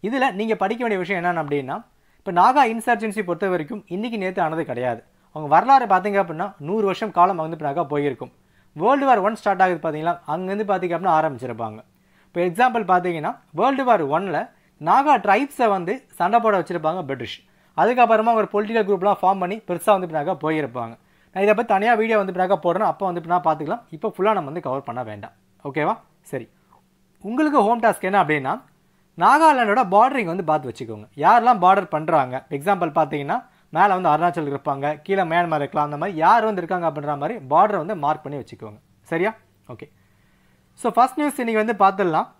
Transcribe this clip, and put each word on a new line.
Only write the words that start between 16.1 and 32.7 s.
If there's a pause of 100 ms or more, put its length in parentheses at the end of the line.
சண்டை
போட
வச்சிருப்பாங்க
பிரிட்டிஷ். (440)
அதுக்கப்புறமா (100)
ஒரு
பொலிட்டிக்கல்
குரூப்லாம்
ஃபார்ம்
பண்ணி
பெருசா
வந்து
பின்னாக
போயிருப்பாங்க. (380)
நான்
இதை
பத்தி
தனியா
வீடியோ
வந்து
பின்னாக
போடுறேன்,
அப்போ
வந்து
பின்னா
பார்த்துக்கலாம். (140)
இப்போ
ஃபுல்லா
நம்ம
வந்து
கவர்
பண்ண
வேண்டாம், (360)
ஓகேவா? (360)
சரி, (840)
உங்களுக்கு
ஹோம்
டாஸ்க்
என்ன
அப்படின்னா, (680)
நாகாலாண்டோட (120)
பார்டரிங்
வந்து
பார்த்து
வச்சுக்கோங்க. (180)
யாரெல்லாம்
பார்டர்
பண்றாங்க, (220)
எக்ஸாம்பிள்